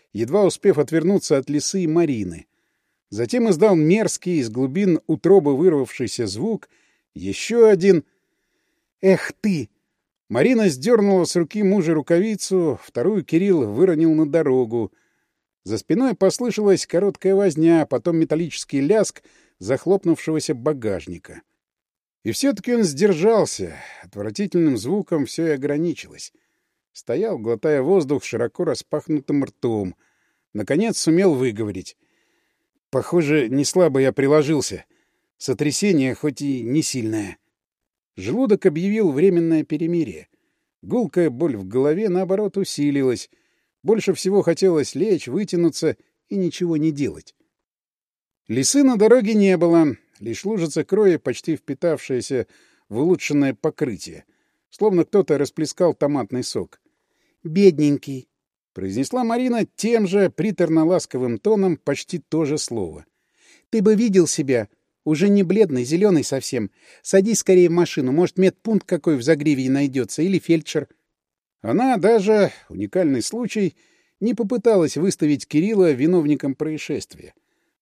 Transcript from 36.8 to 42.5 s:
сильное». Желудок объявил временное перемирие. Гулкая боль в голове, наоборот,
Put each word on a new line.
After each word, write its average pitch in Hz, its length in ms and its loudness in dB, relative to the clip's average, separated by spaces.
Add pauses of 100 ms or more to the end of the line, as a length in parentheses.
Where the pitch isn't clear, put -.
сильное». 110 560 -6 (800)
Желудок 196 500 -2
объявил 185 460 0
временное 165 500 2
перемирие. 156 640 -6 (520)
Гулкая 175 480 -2
боль 135 280 -4
в 98 100 -10
голове, 147 420 0
наоборот, 185 480 -2